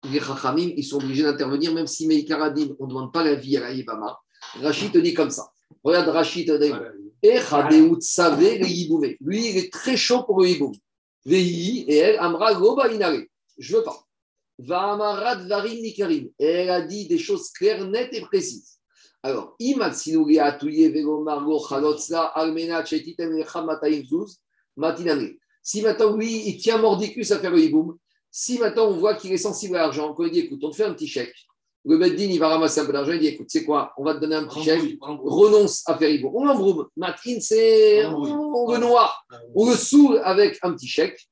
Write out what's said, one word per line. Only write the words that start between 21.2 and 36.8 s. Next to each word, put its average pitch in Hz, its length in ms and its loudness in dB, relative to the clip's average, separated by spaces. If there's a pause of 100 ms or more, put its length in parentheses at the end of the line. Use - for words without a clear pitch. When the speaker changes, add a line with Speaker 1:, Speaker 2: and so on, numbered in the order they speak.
Speaker 1:
Margo 151 440 -2
Chalotza 151 580 -2
Almena 160 600 -4
Chetitem 165 520 -6
Lecha 156 260 -6
Matayim 151 420 -2
Zuz 175 340 -6 (380)
Matinane. 160 560 -2 (300)
Si 208 200 -6
maintenant, 214 340 2
lui, 220 320 -4
il 180 100 -6
tient 220 200 0
mordicus 220 540 0
à 180 60 0
faire 175 120 -4
le 170 100 4
Yiboum, 160 360 2 (340)
si - 280 -6
maintenant 220 300 2
on 202 80 0
voit 202 180 2
qu'il 185 180 -8
est 185 60 0
sensible 190 380 -6
à 170 40 0
l'argent, 151 340 -2
qu'on 160 100 -4
lui 165 60 -2
dit, 170 100 0
écoute, 135 220 -8
on 151 80 -4
te 151 60 -16
fait 214 80 0
un 185 100 -4
petit 156 140 -10
chèque, 120 260 -8 (520)
le 156 100 4
Beddin, 175 340 2
il 175 80 0
va 156 100 2
ramasser 160 320 2
un 143 40 -2
peu 139 80 -4
d'argent, 143 200 -2
il 165 80 -2
dit, 151 80 2
écoute, - 200 -8
c'est - 160 -4
quoi, 147 320 -2
on 139 80 -10
va 151 100 0
te 147 60 -8
donner 156 160 -2
un 151 100 -4
petit - 120 -14
Speaker 2:
On 156 40 -8
Speaker 1:
chèque, 156 160 2
Speaker 2:
l'embrouille, 151 220 -4
on - 80 -16
l'embrouille. 147 360 4 (100)
Speaker 1:
renonce 208 320 4
à 165 100 0
faire 151 140 2
Yiboum. 135 240 -2
On 254 100 0
l'embrouille. 196 400 2 (140)